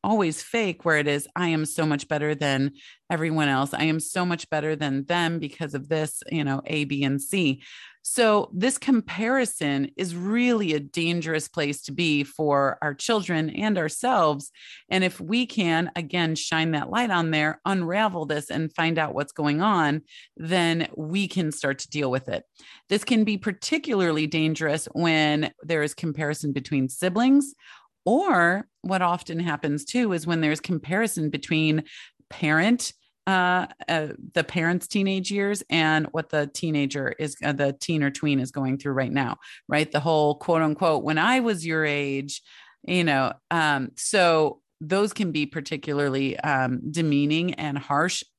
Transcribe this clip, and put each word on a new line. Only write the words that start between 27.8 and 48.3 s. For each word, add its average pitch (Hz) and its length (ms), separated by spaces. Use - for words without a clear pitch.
or 208 640
what 185 200
often 170 380
happens 147 440
too 240 280
is 160 160
when 165 140
there's 151 180
comparison 175 680
between 156 540
parent, 175 600
uh, 180 400
uh, 156 180
the 165 100
parent's 175 420
teenage 196 460
years 202 360
and 156 440
what 156 160
the 147 260
teenager 143 640
is, 151 240
uh, 151 80
the 139 220
teen 151 320
or 139 80
tween 143 260
is 127 140
going 135 260
through 139 140
right 131 180
now, 135 260
right? 151 220
The 151 80
whole 151 380
quote 160 260
unquote, 151 400
"When 156 160
I 240 220
was 208 260
your 160 180
age," 143 560
you 180 160
know, 139 300
um, 151 460
so 165 640
those 190 320
can 180 200
be 151 120
particularly, 143 920
um, 131 420
demeaning 156 640
and 143 240
harsh 151 440